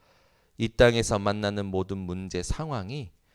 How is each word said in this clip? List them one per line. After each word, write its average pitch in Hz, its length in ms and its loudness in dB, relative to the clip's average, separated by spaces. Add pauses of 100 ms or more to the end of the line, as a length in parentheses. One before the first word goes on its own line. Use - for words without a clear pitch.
(580)
이 113 100 0
땅에서 117 500 4
만나는 101 480 -2
모든 95 320 -2
문제 90 440 -6
상황이 127 680 -6 (240)